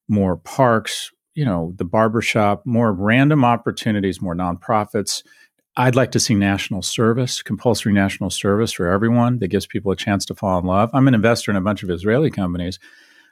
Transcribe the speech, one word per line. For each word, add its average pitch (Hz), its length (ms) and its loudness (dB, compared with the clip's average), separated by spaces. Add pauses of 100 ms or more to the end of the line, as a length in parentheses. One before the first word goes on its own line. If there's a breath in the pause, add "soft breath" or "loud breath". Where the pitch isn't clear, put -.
more 95 300 2
parks, - 760 -2 (220)
you 151 100 -4
know, 90 320 -2
the - 80 -6
barbershop, 107 800 0
more 117 280 2
random 127 520 2
opportunities, 104 800 0
more 90 120 -4
nonprofits. 98 880 -2 (540 soft breath)
I'd 127 200 4
like 131 160 2
to 113 80 2
see - 140 0
national 98 480 0
service, 120 600 -2
compulsory 107 500 0
national 98 380 0
service 107 420 0
for 87 160 -2
everyone 117 520 2
that 95 80 -2
gives 98 180 -2
people 98 240 -6
a 92 60 0
chance 98 300 -2
to - 80 -10
fall 92 240 -2
in 85 80 -4
love. 101 260 2
I'm 135 160 4
an 127 60 4
investor 113 360 2
in 101 60 0
a 95 40 0
bunch 95 220 -2
of 90 80 -6
Israeli 107 400 0
companies. 87 480 -4 (540 soft breath)